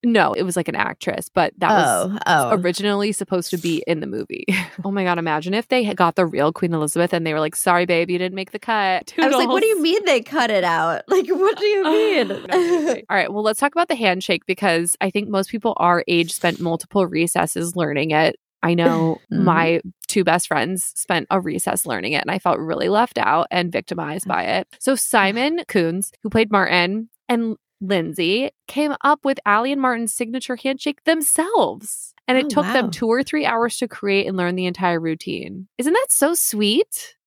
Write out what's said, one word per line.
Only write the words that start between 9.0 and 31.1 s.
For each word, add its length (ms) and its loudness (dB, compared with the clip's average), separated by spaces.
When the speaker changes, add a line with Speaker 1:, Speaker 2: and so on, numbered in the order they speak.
Speaker 2:
I 120 2
was 80 2
like, 120 2
"What 140 2
do 60 4
you 80 2
Speaker 1:
Toodles. 60 -2
Speaker 2:
mean 140 0
they 160 4
cut 280 -2
it 140 2
out? 420 0
Like, 220 2
what 280 2
do 100 -4
you 180 2
Speaker 1:
<laughs> 140 2
Speaker 2:
mean?" 300 2
Speaker 1:
No, 80 -6
seriously. 580 2
All 80 0
right, 160 0
well, 120 -4
let's 160 0
talk 120 2
about 140 2
the 80 0
handshake 520 0
because 540 0
I 100 0
think 180 -4
most 220 0
people 260 -2
our 320 4
age 240 2
spent 260 -2
multiple 480 0
recesses 720 -2
learning 340 -2
it. 240 2
I 120 2
know 500 2
Speaker 2:
<laughs> 80 -8
Mm-hmm. 120 2
Speaker 1:
my 360 4
two 160 2
best 240 2
friends 480 -2
spent 340 -2
a 100 2
recess 460 -4
learning 280 -4
it, 80 0
and 80 -4
I 100 -2
felt 180 0
really 300 -2
left 300 0
out 340 2
and 180 -2
victimized 560 -6
by 180 -2
it. 220 -2
So 160 0
Simon 720 0
Coons, 420 -2
who 60 -6
played 200 2
Martin, 580 2
and 280 0
Lindsay 680 0
came 340 -2
up 220 2
with 200 0
Allie 280 2
and 80 -2
Martin's 340 0
signature 420 -6
handshake 460 -4